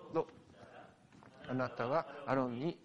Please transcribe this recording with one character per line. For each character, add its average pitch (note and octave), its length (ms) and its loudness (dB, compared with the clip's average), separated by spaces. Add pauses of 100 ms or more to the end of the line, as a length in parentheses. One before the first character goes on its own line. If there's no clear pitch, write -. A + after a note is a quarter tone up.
(1500)
あ B2+ 60 0
な B2+ 140 2
た A#2+ 180 -2
は D#3 200 4 (200)
ア B2+ 80 4
ロ C3 140 6
ン A#2+ 100 -2
に D#3 260 -2